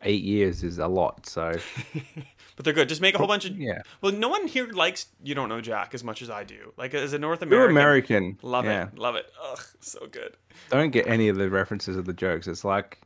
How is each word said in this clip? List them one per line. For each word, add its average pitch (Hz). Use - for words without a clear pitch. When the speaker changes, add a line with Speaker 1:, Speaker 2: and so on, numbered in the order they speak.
Speaker 1:
eight 101
years 95
is 87
a 80
lot, 90
so 82
Speaker 2:
<laughs> -
But 135
they're 156
good. 147
Just 160
make 190
a 202
whole 202
bunch 202
of 190
Speaker 1:
Yeah. 110
Speaker 2:
Well, 196
no 220
one 392
here 254
likes 180
You 139
Don't 131
Know 113
Jack 110
as 120
much 110
as 117
I 104
do. 107
Like, 131
as 139
a 147
North 160
Speaker 1:
You're 214
Speaker 2:
American, 143
Speaker 1:
American. 90
Speaker 2:
love 123
Speaker 1:
Yeah. 98
Speaker 2:
it. 107
Love 117
it. -
Ugh, 131
so -
good. -
Speaker 1:
Don't 143
get 120
any 113
of 98
the 98
references 95
of 90
the 92
jokes. 85
It's 85
like, 98